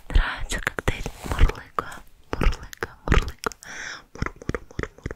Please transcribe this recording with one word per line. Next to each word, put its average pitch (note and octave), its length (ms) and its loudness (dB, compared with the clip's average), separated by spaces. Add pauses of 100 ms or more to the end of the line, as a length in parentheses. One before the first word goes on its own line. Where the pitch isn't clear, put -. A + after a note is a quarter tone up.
Нравится - 520 0
коктейль? - 440 -2 (200)
Мурлыка, - 640 2 (440)
мурлыка, - 580 2 (160)
мурлыка. - 440 4 (640)
Мур, - 260 -4
мур, - 280 -4
мур, - 280 -6
мур - 200 -10